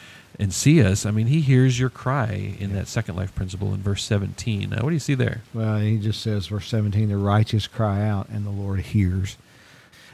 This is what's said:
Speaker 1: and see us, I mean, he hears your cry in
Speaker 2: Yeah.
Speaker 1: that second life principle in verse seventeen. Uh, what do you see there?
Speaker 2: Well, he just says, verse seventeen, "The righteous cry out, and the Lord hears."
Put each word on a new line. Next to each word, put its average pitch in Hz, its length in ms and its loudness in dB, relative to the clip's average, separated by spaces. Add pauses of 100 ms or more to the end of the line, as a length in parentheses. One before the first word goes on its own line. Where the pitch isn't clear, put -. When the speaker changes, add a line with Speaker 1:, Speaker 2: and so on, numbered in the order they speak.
(380)
Speaker 1:
and 98 140 -2
see 147 320 6
us, 95 220 2
I 101 40 0
mean, 110 180 0
he 151 120 2
hears 131 400 4
your 127 100 0
cry 104 680 -4
in 98 120 -4
Speaker 2:
Yeah. 101 60 -2
Speaker 1:
that 92 120 -4
second 107 280 -4
life 95 180 -4
principle 95 380 -4
in 98 100 -4
verse 101 220 -2
seventeen. 101 680 -2
Uh, 104 80 -2
what 135 80 0
do 175 40 0
you 156 60 -2
see 139 140 -2
there? 117 260 0 (140)
Speaker 2:
Well, 110 240 0
he 107 200 2
just 104 220 -2
says, 104 280 -2
verse 101 200 -6
seventeen, 107 400 2
"The 101 80 0
righteous 101 500 2
cry 104 400 0
out, 101 220 -2
and 104 160 -6
the 101 60 -6
Lord 98 300 -4
hears." 95 580 0 (760)